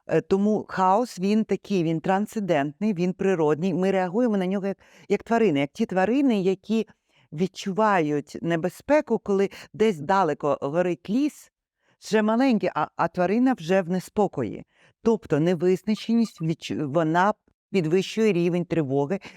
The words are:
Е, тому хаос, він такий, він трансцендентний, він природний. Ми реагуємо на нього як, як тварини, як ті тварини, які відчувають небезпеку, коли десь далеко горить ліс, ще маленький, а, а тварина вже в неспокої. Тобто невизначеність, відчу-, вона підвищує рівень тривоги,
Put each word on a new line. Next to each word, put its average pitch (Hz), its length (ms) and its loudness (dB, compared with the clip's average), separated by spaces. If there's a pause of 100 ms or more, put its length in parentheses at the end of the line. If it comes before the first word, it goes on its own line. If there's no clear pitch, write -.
Е, 160 140 2
тому 202 480 0
хаос, 190 500 0
він 208 260 0
такий, 196 380 -2
він 165 180 0
трансцендентний, 190 920 -2
він 180 180 -2
природний. 165 640 0
Ми 185 160 0
реагуємо 190 460 0
на 185 100 0
нього 190 200 -4
як, 196 120 -8 (300)
як 202 140 0
тварини, 214 380 2
як 143 120 -2
ті 226 140 -4
тварини, 214 540 0
які 190 460 -2 (600)
відчувають 175 960 -2
небезпеку, 180 760 0
коли 196 320 0 (240)
десь 196 240 2
далеко 151 640 0
горить 175 500 -2
ліс, 269 420 -4 (460)
ще 214 240 0
маленький, 226 520 2
а, 151 120 -2 (100)
а 165 120 0
тварина 220 440 2
вже 190 300 0
в 160 80 -6
неспокої. 165 760 -4 (380)
Тобто 202 380 0
невизначеність, 185 1040 0
відчу-, 156 500 -4
вона 170 420 2 (360)
підвищує 190 600 0
рівень 175 320 0
тривоги, 143 560 -2 (160)